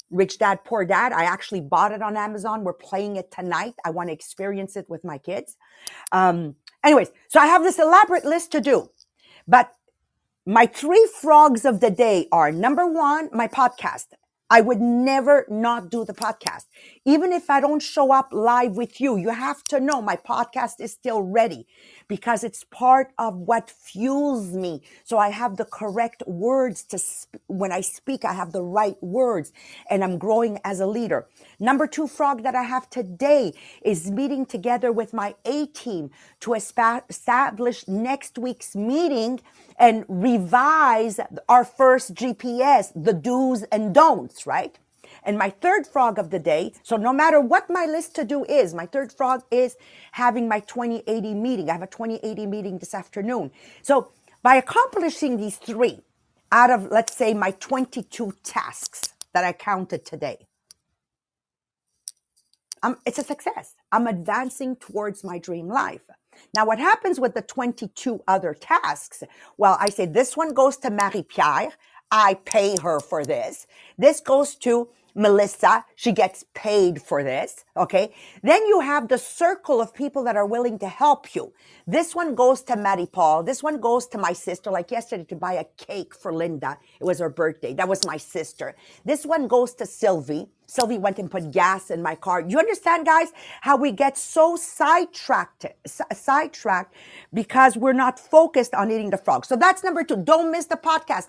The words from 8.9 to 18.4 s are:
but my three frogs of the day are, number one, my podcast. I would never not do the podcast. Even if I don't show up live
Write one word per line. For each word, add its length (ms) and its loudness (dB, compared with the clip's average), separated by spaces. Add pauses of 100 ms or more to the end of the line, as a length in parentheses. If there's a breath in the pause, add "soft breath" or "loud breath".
but 260 6 (720)
my 200 6
three 420 4 (120)
frogs 440 6
of 160 2
the 100 4
day 420 2
are, 180 4
number 360 0
one, 460 0
my 160 -2
podcast. 580 -2 (440)
I 120 8
would 180 0
never 680 4
not 400 -4
do 160 -4
the 80 -10
podcast. 500 -8 (400 loud breath)
Even 280 2
if 180 -4
I 100 4
don't 220 0
show 300 2
up 200 2
live 440 0